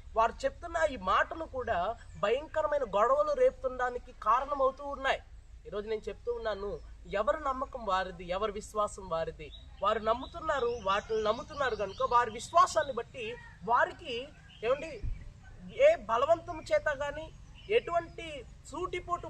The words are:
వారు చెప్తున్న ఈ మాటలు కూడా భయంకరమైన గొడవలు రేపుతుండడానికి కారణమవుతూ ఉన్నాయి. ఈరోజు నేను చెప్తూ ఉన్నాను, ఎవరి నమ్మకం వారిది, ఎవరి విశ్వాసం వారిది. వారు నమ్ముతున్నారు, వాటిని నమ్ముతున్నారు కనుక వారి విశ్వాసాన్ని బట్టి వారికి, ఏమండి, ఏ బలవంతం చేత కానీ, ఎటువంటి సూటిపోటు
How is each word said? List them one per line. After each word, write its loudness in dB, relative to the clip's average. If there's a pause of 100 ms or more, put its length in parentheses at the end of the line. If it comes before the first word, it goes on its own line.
(180)
వారు 4 (100)
చెప్తున్న -2 (160)
ఈ -6 (120)
మాటలు 2
కూడా 0 (460)
భయంకరమైన 0 (100)
గొడవలు 4
రేపుతుండడానికి 0 (140)
కారణమవుతూ 2 (120)
ఉన్నాయి. 0 (480)
ఈరోజు -6
నేను -4
చెప్తూ -6
ఉన్నాను, -4 (480)
ఎవరి 2 (100)
నమ్మకం -2 (100)
వారిది, 0 (120)
ఎవరి 0
విశ్వాసం -4
వారిది. -4 (360)
వారు 4
నమ్ముతున్నారు, 0 (180)
వాటిని 2
నమ్ముతున్నారు 0
కనుక -2
వారి 4
విశ్వాసాన్ని 4
బట్టి -8 (460)
వారికి, 2 (500)
ఏమండి, 0 (960)
ఏ 12 (220)
బలవంతం 2 (120)
చేత 4 (140)
కానీ, -6 (500)
ఎటువంటి -2 (420)
సూటిపోటు -4